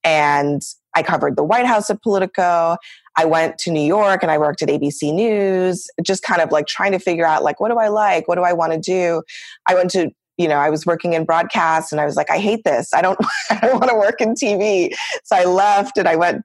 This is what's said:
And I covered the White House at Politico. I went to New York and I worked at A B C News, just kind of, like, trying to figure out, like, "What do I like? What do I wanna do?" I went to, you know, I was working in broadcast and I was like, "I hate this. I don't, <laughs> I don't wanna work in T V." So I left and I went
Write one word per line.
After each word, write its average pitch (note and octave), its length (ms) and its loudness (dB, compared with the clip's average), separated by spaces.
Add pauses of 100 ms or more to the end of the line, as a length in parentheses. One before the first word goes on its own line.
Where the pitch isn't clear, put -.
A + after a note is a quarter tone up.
And D3 560 2 (320)
I E3 80 4
covered D3 360 -2
the D3 80 0
White A#3+ 200 2
House A3+ 240 0
at G#3 140 -4
Politico. F3+ 720 0 (400)
I E3 80 2
went D#3+ 360 0
to F3 120 -4
New D3+ 100 0
York F#3+ 400 2
and F3 80 0
I D#3+ 80 2
worked D3 240 -2
at D3 80 -2
A D3 80 0
B C#3+ 140 -2
C D3 220 -4
News, F#3+ 760 0 (160)
just F#3+ 200 -2
kind F3 180 0
of, D#3 100 0
like, D3+ 160 0
trying G3 240 -2
to F#3 80 -2
figure E3+ 260 0
out, D#3 160 2
like, D3 200 -2
"What A3 100 0
do A#3 60 0
I A3 100 0
like? G#3 400 0
What F3 80 0
do F3+ 80 0
I F3 80 2
wanna E3 260 0
do?" E3+ 460 -2 (420)
I F#3 100 4
went F3+ 160 2
to, F3 200 -2 (260)
you E3+ 120 2
know, D3 80 4
I D3 120 2
was D3+ 160 -4
working E3+ 280 -2
in D#3+ 100 -2
broadcast D#3+ 720 0
and D3+ 80 -2
I D3 40 0
was D3 120 -2
like, D3+ 120 -2
"I E3 80 2
hate G#3+ 280 -2
this. C#3 280 0
I D#3+ 80 2
don't, F#3+ 160 0 (180)
<laughs> - 140 -8
I G#3+ 120 0
don't A#3+ 180 2
wanna A#3+ 180 2
work G#3+ 220 0
in A3+ 160 0
T G#3 220 -2
V." G3 360 0 (300)
So G3+ 140 0
I F3+ 80 4
left G3 520 2
and F3+ 100 2
I E3 100 4
went E3+ 280 0